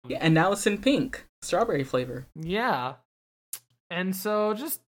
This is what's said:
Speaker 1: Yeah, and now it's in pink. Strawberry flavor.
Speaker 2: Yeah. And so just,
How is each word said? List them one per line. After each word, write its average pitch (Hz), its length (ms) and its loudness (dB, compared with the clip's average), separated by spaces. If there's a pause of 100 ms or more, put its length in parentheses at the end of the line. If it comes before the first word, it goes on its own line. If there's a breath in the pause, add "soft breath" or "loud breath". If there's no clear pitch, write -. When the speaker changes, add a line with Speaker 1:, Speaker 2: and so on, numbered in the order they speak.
Speaker 1:
Yeah, 131 140 -4
and 160 100 6
now 170 200 6
it's 202 140 -2
in 208 140 2
pink. - 460 0 (160)
Strawberry 175 420 0
flavor. 127 500 -4
Speaker 2:
Yeah. 160 600 -2 (960)
And 185 260 -2
so 214 380 0
just, 269 260 -6 (160)